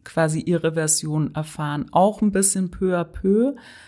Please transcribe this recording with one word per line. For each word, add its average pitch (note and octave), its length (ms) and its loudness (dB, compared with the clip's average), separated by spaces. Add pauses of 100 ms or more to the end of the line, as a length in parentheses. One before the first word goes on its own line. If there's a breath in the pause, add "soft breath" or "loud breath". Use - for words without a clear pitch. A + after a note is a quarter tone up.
quasi D#3+ 340 0
ihre E3 360 0
Version D#3 600 -2
erfahren. D3+ 560 -6
Auch G3+ 320 4
ein G#3+ 80 4
bisschen F#3+ 400 0
peu F#3 260 -2
à F3 60 -2
peu, G3+ 540 0 (320 loud breath)